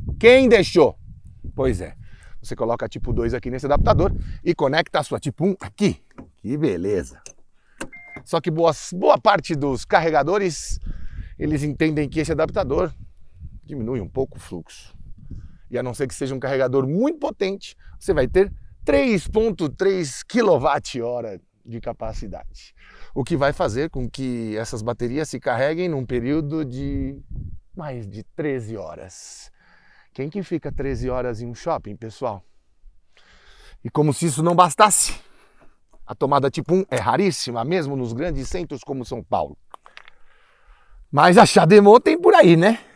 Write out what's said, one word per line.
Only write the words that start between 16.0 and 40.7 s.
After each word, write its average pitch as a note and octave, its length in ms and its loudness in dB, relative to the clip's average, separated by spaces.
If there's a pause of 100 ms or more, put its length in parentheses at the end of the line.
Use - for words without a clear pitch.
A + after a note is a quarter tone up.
que - 80 -8
seja C3+ 180 -6
um C3+ 60 -8
carregador C3 480 0
muito B3+ 320 0
potente, G3+ 580 -6 (220)
você - 160 -2
vai C3 140 2
ter F#3+ 240 2 (320)
três C4+ 420 2
ponto G#3+ 420 0
três F3+ 540 -2
quilowatt-hora B2 1160 0 (240)
de A2+ 160 -12
capacidade. A2 920 -10 (400)
O C#3 80 -2
que E3 140 -2
vai C#3 160 2
fazer C#3+ 360 -2
com B2 220 -8
que A#2 460 -6
essas A2+ 260 -8
baterias A#2+ 460 -4
se - 100 -8
carreguem D3 500 -2
num C#3 160 -4
período C#3+ 600 -4
de C#3 580 -8 (540)
mais C3 320 -12
de G#2 160 -14
treze B2+ 520 -6
horas. - 760 -16 (600)
Quem C3+ 160 -8
que G3 140 -6
fica D#3 300 -6
treze C3 360 -4
horas B2 320 -4
em A#2+ 60 -8
um A#2+ 80 -10
shopping, A2+ 400 -6
pessoal? A2 480 -10 (1400)
E A#2+ 40 -10
como D3+ 240 0
se E3+ 140 -2
isso D3 160 -2
não F3 140 2
bastasse, F3+ 580 4 (920)
a - 120 -12
tomada C#3 340 2
tipo D#3 240 -2
um F#3 160 4
é C3 60 0
raríssima, A#2+ 680 0
mesmo D3 300 -2
nos B2 180 -4
grandes C3+ 360 -4
centros D#3+ 340 -8
como C3+ 220 -8
São A#2 180 -10
Paulo. D#2 340 -4 (1500)